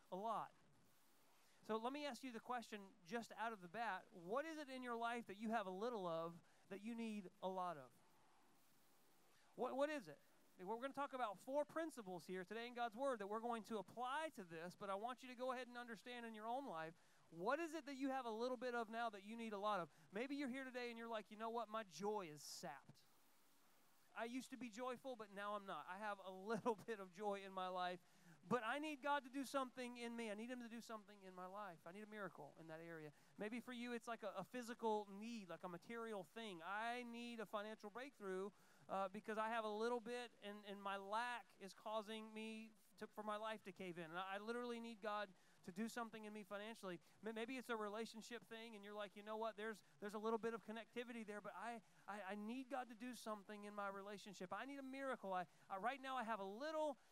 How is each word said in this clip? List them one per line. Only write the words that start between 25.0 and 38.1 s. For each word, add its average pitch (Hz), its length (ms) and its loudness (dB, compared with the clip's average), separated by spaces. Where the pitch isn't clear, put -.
but 214 180 -6
now 202 200 0
I'm 202 120 -2
not. 156 200 -2
I 185 160 -4
have 208 240 0
a 190 140 -2
<laughs> 196 100 -2
little 226 260 4
bit 226 120 0
of 185 160 -8
joy 202 320 2
in 190 60 -6
my 185 160 2
life, 180 320 2
but 240 180 6
I 262 140 4
need 302 220 0
God 285 200 8
to 254 80 -10
do 262 160 0
something 254 500 2
in 233 200 -2
me. 233 140 2
I 202 40 0
need 220 160 -2
him 254 100 -2
to 233 80 -6
do 226 140 -6
something 208 400 -6
in 185 120 -10
my 180 120 -4
life. 190 400 -6
I 170 60 -6
need 202 100 -8
a 208 80 -10
miracle 185 480 -4
in 160 80 -10
that 160 160 -6
area." 165 280 -6
Maybe 214 220 0
for 254 120 -6
you, 240 200 0
it's 233 160 0
like 226 180 -2
a, 185 140 -2
a 175 100 -2
physical 226 560 2
need, 220 300 -4
like 165 140 -4
a 185 80 -2
material 220 640 -2
thing. 220 320 -4
I 233 400 2
need 233 320 -4
a 208 80 -2
financial 214 440 -2
breakthrough, 202 600 -2